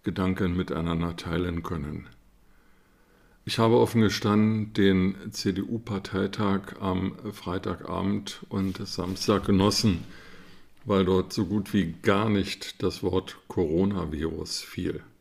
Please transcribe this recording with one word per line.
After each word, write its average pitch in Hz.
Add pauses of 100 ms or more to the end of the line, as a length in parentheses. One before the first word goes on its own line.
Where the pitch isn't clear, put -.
Gedanken 92
miteinander 85
teilen 85
können. 78 (1400)
Ich -
habe 113
offen 113
gestanden 107
den 95 (160)
C-D-U-Parteitag 98
am 92 (180)
Freitagabend 92
und 98
Samstag 95
genossen, 101 (800)
weil 98
dort 92
so 104
gut 101
wie 85
gar 104
nicht -
das 92
Wort 92 (100)
Coronavirus 82
fiel. - (200)